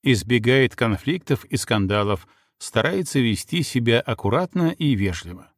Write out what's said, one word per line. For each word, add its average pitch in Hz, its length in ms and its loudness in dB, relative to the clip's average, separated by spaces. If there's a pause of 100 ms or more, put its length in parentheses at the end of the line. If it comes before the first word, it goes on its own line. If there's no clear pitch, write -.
Избегает 120 720 2
конфликтов 131 680 -2
и - 100 -6
скандалов, 101 720 0 (300)
старается 151 600 -2
вести 123 440 -2
себя 117 380 2
аккуратно 165 720 -2
и 147 240 0
вежливо. 90 640 -6